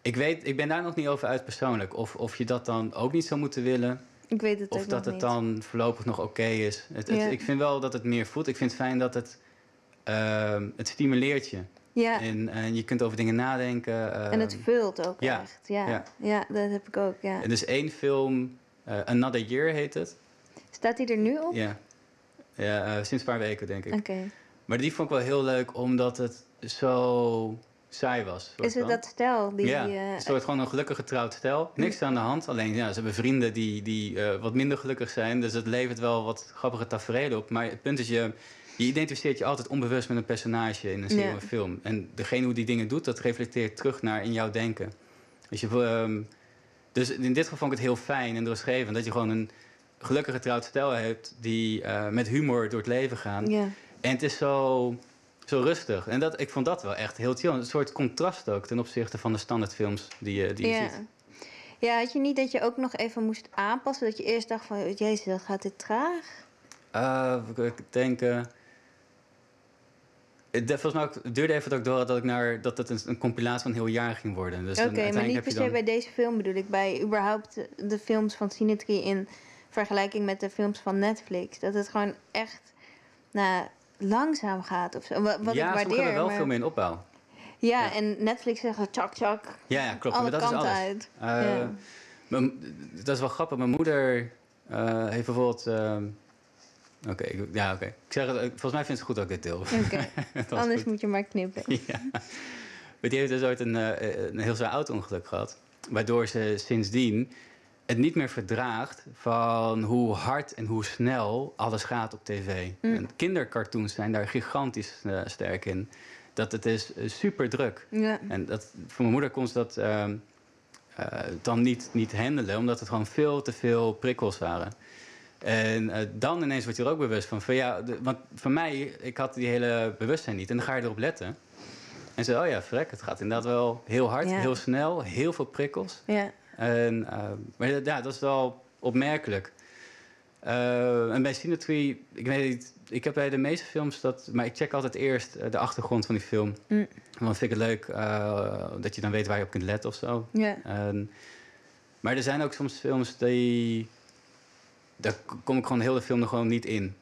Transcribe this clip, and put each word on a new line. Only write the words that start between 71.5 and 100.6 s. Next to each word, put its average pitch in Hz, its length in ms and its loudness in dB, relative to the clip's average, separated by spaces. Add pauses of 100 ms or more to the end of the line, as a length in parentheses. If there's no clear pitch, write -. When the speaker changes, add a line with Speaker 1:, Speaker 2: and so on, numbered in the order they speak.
Speaker 1:
even 143 160 0
dat 135 100 2
ik 117 60 -4
door 127 120 4
had 123 100 4
dat 123 100 4
ik 120 60 0
naar, 120 380 2
dat 120 160 -2
het 123 120 -4
een, 113 160 -2
een 123 120 -2
compilatie 120 440 0
van 123 100 -4
een 113 60 -2
heel 113 100 0
jaar 117 280 0
ging 104 200 -6
worden. 90 300 -4
Dus 95 120 -2
dan 226 80 4
Speaker 2:
Oké, 220 100 0
maar 214 80 2
Speaker 1:
uiteindelijk 208 240 0
Speaker 2:
niet 247 80 2
Speaker 1:
heb 233 80 0
Speaker 2:
per 262 100 -2
Speaker 1:
je 220 40 -2
Speaker 2:
se 262 60 2 (120)
Speaker 1:
dan 226 100 2
Speaker 2:
bij 226 100 2
deze 233 140 -2
film 233 280 2
bedoel 190 180 0
ik. 196 140 -2
Bij 190 320 2
überhaupt 214 580 0 (180)
de 208 220 -2
films 214 360 2
van 202 160 -2
Cinetri 214 520 2
in 196 240 0 (420)
vergelijking 202 560 0
met 196 140 0
de 196 100 -2
films 208 300 0
van 196 200 0
Netflix. 196 600 0
Dat 202 140 -2
het 202 160 0
gewoon 208 240 0 (180)
echt, 220 300 -4 (720)
nou, 185 340 4 (320)
langzaam 214 640 0
gaat 180 320 -2
of - 100 -8
zo. - 160 -2
Wa-, 208 220 2
wat 226 100 0
Speaker 1:
Ja, 175 180 2
Speaker 2:
ik 190 80 2
Speaker 1:
ze 202 60 2
Speaker 2:
waardeer, 190 120 2
Speaker 1:
hebben - 180 2
wel 160 100 4
Speaker 2:
maar 202 100 0
Speaker 1:
veel 156 100 2
meer 131 120 2
in 120 80 0
opbouw. 90 400 0 (520)
Speaker 2:
Ja, 233 280 4
Speaker 1:
Ja. 196 80 -2
Speaker 2:
en 214 300 0
Netflix 233 380 0
zegt, 220 160 -2 (140)
"Tjak, 190 220 -2
tjak." 214 300 0 (240)
Speaker 1:
Ja, 135 180 2
ja, 110 100 -2
klopt. 113 220 -2
Speaker 2:
Alle 240 120 2
Speaker 1:
Maar 147 100 0
dat - 20 2
is 240 80 2
Speaker 2:
kanten - 200 2
Speaker 1:
alles. 190 120 2
Speaker 2:
uit. 202 280 -4 (100)
Speaker 1:
Eh, 113 80 -4
Speaker 2:
Ja. 120 440 2 (560)
Speaker 1:
mijn, - 260 2 (500)
dat 139 120 0
is 123 40 -4
wel 131 100 0
grappig. 160 280 -2
Mijn 123 120 2
moeder, 131 640 4 (360)
eh, 113 420 0
heeft 117 160 0
bijvoorbeeld, 120 420 0
ehm, 107 360 0 (1040)
oké, 95 140 -4
ik, 98 300 -4
ja, 98 200 2
oké. 95 120 -4
Ik 117 80 -10 (140)
zeg 135 200 0
het, 127 80 0
eh, 113 60 0
volgens 123 300 -2
mij 147 140 0
vindt - 20 -10
ze - 40 -4
het 123 100 -4
goed 120 140 -2
dat 104 80 0
ik 90 60 -4
dit 90 140 -6
deel. 85 160 -4
Speaker 2:
Oké. 147 500 0 (120)
Speaker 1:
<laughs> - 120 -10
Dat 127 180 -4
is - 60 -2
Speaker 2:
Anders 233 240 2